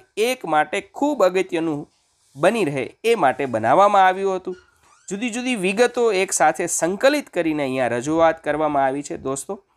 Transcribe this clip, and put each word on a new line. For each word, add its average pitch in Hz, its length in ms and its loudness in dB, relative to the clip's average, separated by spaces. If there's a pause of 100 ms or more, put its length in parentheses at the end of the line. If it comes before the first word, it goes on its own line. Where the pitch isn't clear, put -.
(180)
એક 247 280 -2
માટે 156 360 0
ખૂબ 277 420 -2
અગત્યનું 170 680 -2 (440)
બની 190 300 2
રહે 139 380 -4
એ 233 120 2
માટે 143 300 2
બનાવવામાં 165 600 4
આવ્યું 190 280 0
હતું. 185 200 -8 (540)
જુદી 202 200 -6
જુદી 247 260 -4
વિગતો 226 560 0
એક 190 200 0
સાથે 165 360 2
સંકલિત 208 640 0
કરીને 160 340 -2
અહીંયા 131 240 -2
રજૂઆત 156 560 0
કરવામાં 147 420 0
આવી 139 180 -2
છે. 165 140 -10
દોસ્તો, 135 460 -8 (140)